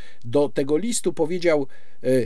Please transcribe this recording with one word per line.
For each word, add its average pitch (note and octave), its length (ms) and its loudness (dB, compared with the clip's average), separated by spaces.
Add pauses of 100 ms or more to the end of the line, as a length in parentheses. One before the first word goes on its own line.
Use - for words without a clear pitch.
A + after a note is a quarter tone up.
(260)
do C#3+ 240 2
tego D3 280 0
listu, G3 360 -2
powiedział: D#3+ 540 2 (360)
„E, B2 40 -4 (180)